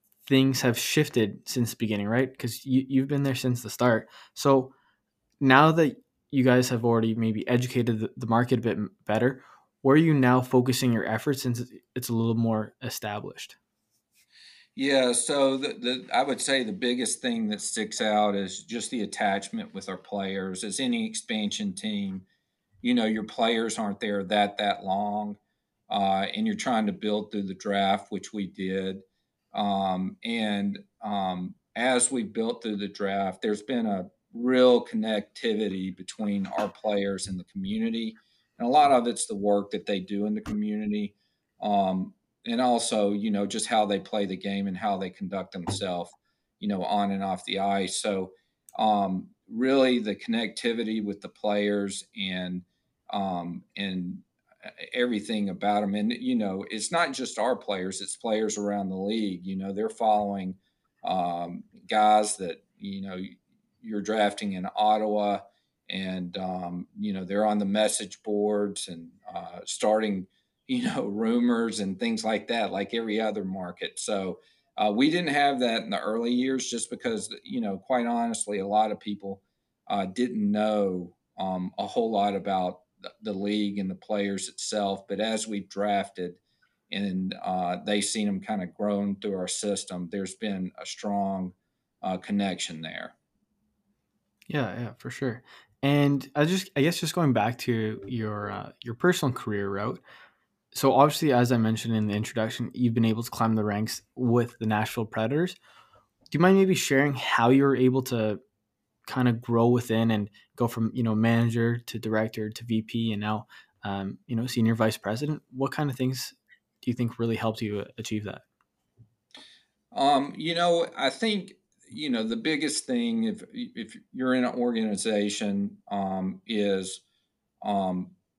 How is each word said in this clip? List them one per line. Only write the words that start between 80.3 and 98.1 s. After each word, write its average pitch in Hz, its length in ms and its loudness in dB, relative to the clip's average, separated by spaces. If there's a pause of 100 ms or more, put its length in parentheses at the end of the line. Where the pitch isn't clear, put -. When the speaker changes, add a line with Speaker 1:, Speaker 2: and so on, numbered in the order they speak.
Speaker 2:
know, 104 640 0 (220)
um, 92 400 -4
a 101 80 -4
whole 113 260 0
lot 101 240 2
about 92 460 -2 (180)
the, - 120 -16 (100)
the 107 100 -4
league 101 460 -2
and 95 120 -2
the 92 40 -6
players 98 540 -2
itself. 98 600 -4
But 98 120 -4
as 110 280 -2
we've 101 200 -6
drafted 98 680 -2 (560)
and, 95 500 -2
uh, 92 420 -2
they've 104 200 0
seen 107 240 -2
'em 98 120 -2
kinda 98 260 -6
grown 101 540 -2
through 101 160 -4
our 92 120 -4
system, 92 640 -6
there's 95 260 -6
been 95 420 -6
a - 80 -14
strong, 98 680 -4 (480)
uh, 92 160 -4
connection 92 640 -4
there. 82 340 -12 (1300)
Speaker 1:
Yeah, 120 340 -2
yeah, 113 180 -8
for 127 120 -12
sure. 123 320 -6 (400)
And 143 520 2
I 147 100 4
just, 185 320 0
I 139 60 4
guess 170 180 2
just 160 140 -4
going 156 180 4
back 113 260 2
to 110 480 -2
your, 104 440 -4